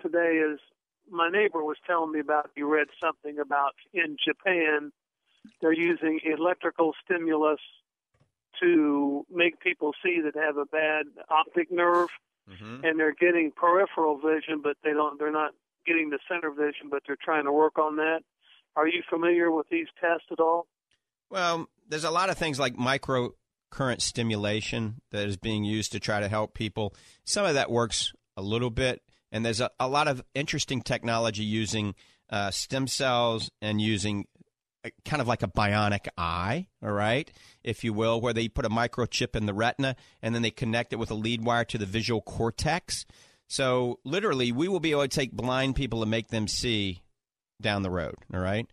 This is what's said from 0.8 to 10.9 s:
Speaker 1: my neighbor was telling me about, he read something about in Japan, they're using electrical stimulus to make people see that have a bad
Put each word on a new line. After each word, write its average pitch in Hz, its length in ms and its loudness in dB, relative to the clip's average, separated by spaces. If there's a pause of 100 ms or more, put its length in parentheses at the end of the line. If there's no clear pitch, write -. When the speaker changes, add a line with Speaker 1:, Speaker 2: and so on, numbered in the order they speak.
Speaker 1:
my 170 180 0
neighbor 190 340 0
was 151 140 -2 (100)
telling 165 260 0
me 156 80 -2
about, 147 360 0
he 147 60 -8
read 147 260 2 (140)
something 147 360 -4
about 143 360 0 (180)
in 160 240 -2 (100)
Japan, 156 640 0 (720)
they're 160 120 4
using 160 520 2
electrical 160 680 0 (120)
stimulus 156 560 2 (1040)
to 143 680 4
make 175 300 0
people 165 320 0 (100)
see 175 220 2
that 147 100 -2
have 151 220 0
a 143 100 0
bad 156 400 0 (220)